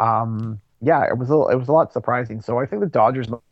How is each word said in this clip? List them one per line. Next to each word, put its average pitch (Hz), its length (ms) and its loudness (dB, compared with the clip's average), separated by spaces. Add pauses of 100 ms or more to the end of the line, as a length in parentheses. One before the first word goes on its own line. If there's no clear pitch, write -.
um, 113 600 -2 (220)
yeah, 139 240 2
it - 100 0
was 123 140 -4
a, 151 180 4
it 127 100 2
was 127 100 -6
a 143 40 2
lot 160 220 4
surprising. 117 480 -4
So 120 160 -4
I 135 80 -2
think 208 140 -6
the 202 80 -2
Dodgers 123 400 2
m-, 117 120 -8 (100)